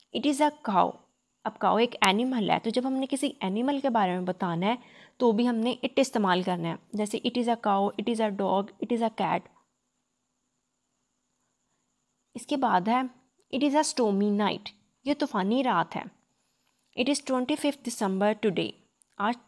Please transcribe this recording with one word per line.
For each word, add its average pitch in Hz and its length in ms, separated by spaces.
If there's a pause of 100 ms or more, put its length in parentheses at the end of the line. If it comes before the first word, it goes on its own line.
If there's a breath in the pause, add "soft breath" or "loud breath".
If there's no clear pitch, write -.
(160)
"It 240 100
is 285 140
a 294 100 (200)
cow।" 180 220 (520)
अब 214 120
काऊ 190 220
एक 233 180 (100)
एनिमल 220 440
है, 165 80
तो 220 120
जब 254 160
हमने 262 200
किसी 277 360
एनिमल 240 380
के 277 80
बारे 208 240
में 180 120
बताना 180 420
है 240 120 (420 loud breath)
तो 233 120
भी 233 120
हमने 240 400
it - 140
इस्तेमाल 190 460
करना 180 240
है। 165 100 (160)
जैसे, 208 320
"It - 80
is 240 220
a - 0 (100)
cow, 202 340
it 208 80
is 226 120 (100)
a 196 100
dog, 190 240 (200)
it - 80
is 233 100
a 220 140
cat।" 175 240 (3000)
इसके 285 200
बाद 208 320
है, 247 300 (360)
"It 262 80
is 285 120
a 302 200
stormy 208 420
night।" - 320 (380)
ये 285 80
तूफ़ानी 247 480
रात 190 320
है। - 100 (960)
"It 254 80
is 285 160
twenty-fifth 269 600
December 208 580
today।" 175 280 (480)
आज 220 180 (120)